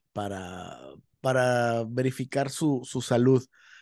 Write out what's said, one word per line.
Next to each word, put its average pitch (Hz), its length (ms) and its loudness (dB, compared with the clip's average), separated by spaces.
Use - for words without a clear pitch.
para, 92 680 -8
para 123 680 2
verificar 131 640 -2
su, 143 360 0
su - 160 -6
salud. 123 440 4